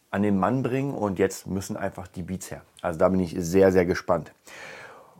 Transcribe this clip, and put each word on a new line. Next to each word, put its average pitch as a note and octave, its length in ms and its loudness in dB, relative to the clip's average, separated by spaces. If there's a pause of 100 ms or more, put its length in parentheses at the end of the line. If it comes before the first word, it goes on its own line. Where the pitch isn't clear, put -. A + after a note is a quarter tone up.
(100)
an G2 120 -2
den G#2 160 2
Mann A2+ 240 0
bringen C3+ 320 -4
und G2 240 -2
jetzt F#2+ 280 0
müssen F#2+ 300 -6
einfach F#2+ 320 -8
die F#2 140 -12
Beats F2+ 280 -10
her. D2+ 120 -14 (200)
Also E2+ 160 -4
da F2+ 100 6
bin F#2 120 2
ich E2+ 180 -2
sehr, F#2 320 6
sehr F#2 140 6
gespannt. E2+ 480 -2 (880)